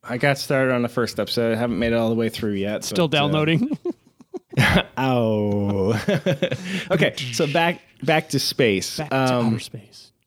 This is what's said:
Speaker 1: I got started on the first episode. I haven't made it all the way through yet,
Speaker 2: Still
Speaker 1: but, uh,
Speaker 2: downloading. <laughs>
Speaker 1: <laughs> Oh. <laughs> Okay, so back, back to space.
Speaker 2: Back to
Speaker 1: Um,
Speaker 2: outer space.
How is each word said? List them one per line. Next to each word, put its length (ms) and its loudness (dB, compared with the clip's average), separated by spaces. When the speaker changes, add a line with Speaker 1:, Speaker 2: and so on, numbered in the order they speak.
Speaker 1:
I 120 -6
got 200 2
started 340 0
on 100 2
the 60 0
first 300 -2
episode. 340 0
I 60 0
haven't 200 0
made 140 0
it 40 2
all 140 2
the 40 0
way 140 0
through 240 -4
yet, 320 -2
Speaker 2:
Still 240 0
Speaker 1:
but, 100 0
uh, 40 4
Speaker 2:
downloading. 600 0
<laughs> 60 -6
Speaker 1:
<laughs> 400 2
Oh. 960 2
<laughs> 840 -2
Okay, 240 2
so 140 0
back, 340 0
back 280 2
to 80 0
space. 600 0
Speaker 2:
Back 120 -8
to 60 0
Speaker 1:
Um, 320 2
Speaker 2:
outer 100 0
space. 540 -18